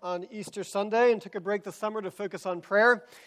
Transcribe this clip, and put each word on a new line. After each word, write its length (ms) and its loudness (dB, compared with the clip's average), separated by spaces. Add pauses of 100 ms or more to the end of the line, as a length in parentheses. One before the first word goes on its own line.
on 300 -6
Easter 320 -10
Sunday 480 2
and 100 2
took 140 -18
a 60 -6
break 240 -4
this 100 -10
summer 260 -6
to 120 -8
focus 340 -8
on 140 -4
prayer. 440 4 (220)